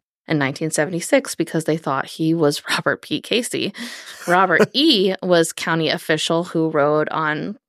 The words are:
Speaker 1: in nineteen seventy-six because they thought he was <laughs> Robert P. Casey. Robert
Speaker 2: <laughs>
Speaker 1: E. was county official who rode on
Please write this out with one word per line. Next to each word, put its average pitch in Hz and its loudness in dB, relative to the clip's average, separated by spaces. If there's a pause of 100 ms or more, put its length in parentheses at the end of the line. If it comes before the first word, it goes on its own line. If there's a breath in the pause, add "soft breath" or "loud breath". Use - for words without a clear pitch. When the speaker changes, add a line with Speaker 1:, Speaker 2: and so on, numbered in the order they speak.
(280)
Speaker 1:
in 156 0
nineteen 143 -2
seventy-six 180 0
because 160 -4
they 156 0
thought 143 -4
he 160 0
was 151 2
<laughs> - -6
Robert - -2
P. 143 -6
Casey. - -2 (540 loud breath)
Robert 180 4
Speaker 2:
<laughs> - -12
Speaker 1:
E. 214 2
was 170 4
county 165 -2
official 165 0
who 160 0
rode 151 2
on 156 -4 (120)